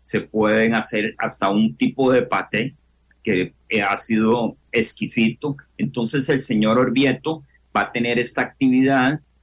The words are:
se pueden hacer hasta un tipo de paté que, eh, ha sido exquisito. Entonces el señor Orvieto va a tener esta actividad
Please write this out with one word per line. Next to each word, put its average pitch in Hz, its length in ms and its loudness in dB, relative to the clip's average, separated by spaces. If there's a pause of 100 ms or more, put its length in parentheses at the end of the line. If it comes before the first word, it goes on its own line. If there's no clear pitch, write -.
se - 180 -4
pueden 110 540 2
hacer 110 420 -4
hasta 110 320 -4
un 107 260 2
tipo 131 360 2
de 123 100 4
paté 107 540 -4 (480)
que, 92 320 -2 (120)
eh, 107 140 -2
ha 98 160 0
sido 110 600 0 (140)
exquisito. 113 840 -2 (180)
Entonces 127 540 -4
el 143 100 2
señor 107 380 0
Orvieto 135 640 0 (340)
va 104 60 2
a - 100 -4
tener 120 280 -2
esta 120 220 -4
actividad 131 800 2 (220)